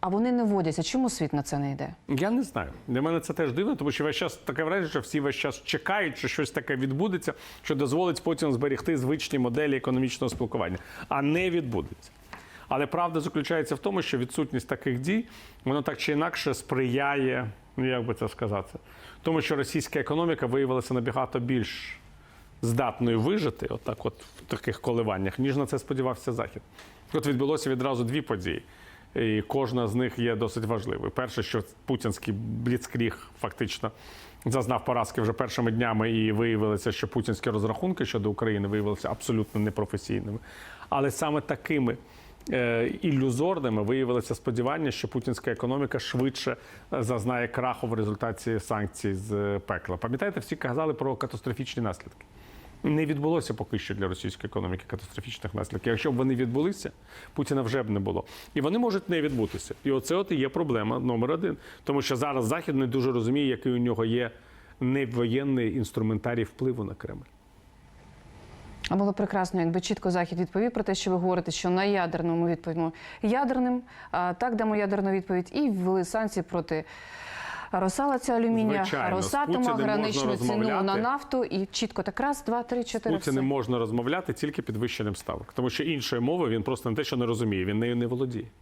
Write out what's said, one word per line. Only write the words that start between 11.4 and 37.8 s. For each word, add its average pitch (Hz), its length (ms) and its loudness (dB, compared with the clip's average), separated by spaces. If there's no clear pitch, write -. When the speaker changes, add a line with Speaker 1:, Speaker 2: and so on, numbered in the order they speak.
Speaker 2:
відбудеться. 120 640 -2
Але 135 180 2
правда 165 340 0
заключається 151 560 0
в - 40 -10
тому, 196 220 0
що - 160 -2
відсутність 131 500 -2
таких 127 320 -2
дій, 202 260 0
вона 139 180 2
так 143 160 0
чи - 140 0
інакше 156 420 0
сприяє, 131 960 0
ну, 127 120 0
як 123 160 0
би 117 80 -2
це 110 140 -2
сказати, 101 520 -2
тому 160 200 2
що - 140 0
російська 139 440 0
економіка 151 460 0
виявилася 127 480 2
набагато 127 460 0
більш 120 580 -2
здатною 117 600 2
вижити, 156 480 0
отак - 360 -4
от - 80 0
в - 40 -20
таких - 400 -4
коливаннях, 107 580 0
ніж 135 180 2
на 143 80 2
це 131 140 -2
сподівався 131 540 -2
Захід. - 280 -4
От 156 140 0
відбулося 139 420 2
відразу 127 340 2
дві 131 180 0
події. 92 420 -2
І 110 320 2
кожна 123 400 0
з 104 80 0
них 123 240 0
є 117 160 2
досить 110 300 -2
важливою. 107 460 -2
Перше, 120 320 -2
що 104 200 -2
путінський 113 520 -2
бліцкріг 117 880 -2
фактично - 520 -4
зазнав 120 400 0
поразки 120 360 0
вже 107 120 2
першими 117 380 0
днями, 113 400 2
і 110 200 4
виявилося, 107 600 4
що - 160 -2
путінські 117 420 0
розрахунки 110 560 0